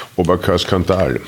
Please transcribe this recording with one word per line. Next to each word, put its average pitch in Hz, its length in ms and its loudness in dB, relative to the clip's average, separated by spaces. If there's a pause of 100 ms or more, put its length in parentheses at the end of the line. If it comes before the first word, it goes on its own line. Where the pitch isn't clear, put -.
(160)
Aber 90 200 2
kein 90 220 0
Skandal. 90 680 0